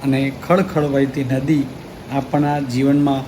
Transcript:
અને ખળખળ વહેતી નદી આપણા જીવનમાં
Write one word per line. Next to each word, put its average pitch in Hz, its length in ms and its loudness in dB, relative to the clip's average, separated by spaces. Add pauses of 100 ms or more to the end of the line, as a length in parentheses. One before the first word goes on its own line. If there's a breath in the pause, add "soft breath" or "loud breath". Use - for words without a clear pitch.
અને 135 280 0 (160)
ખળખળ 175 360 2
વહેતી 139 400 0
નદી 135 400 2 (480)
આપણા 147 480 0
જીવનમાં 139 680 2